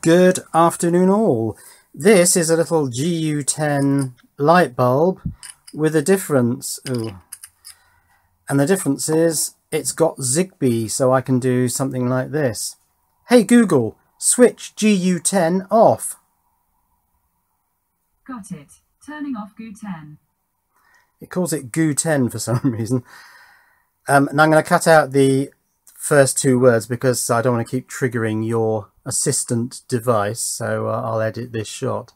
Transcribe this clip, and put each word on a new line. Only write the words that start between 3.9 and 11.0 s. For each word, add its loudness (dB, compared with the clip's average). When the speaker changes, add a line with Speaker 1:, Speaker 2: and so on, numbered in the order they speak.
Speaker 1:
light 2
bulb 0
with 0
a 2
difference. 0
Ooh. -6
And 0
the 2
difference -2
is 0
it's -4
got 0
Zigbee, -2
so 0